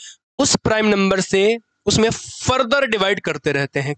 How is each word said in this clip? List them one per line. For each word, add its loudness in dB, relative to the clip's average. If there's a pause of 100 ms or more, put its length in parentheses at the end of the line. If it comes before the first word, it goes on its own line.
(380)
उस 2
प्राइम 2
नंबर 2
से 2 (280)
उसमें 4
फर्दर -2
डिवाइड 0
करते -4
रहते -2
हैं। -4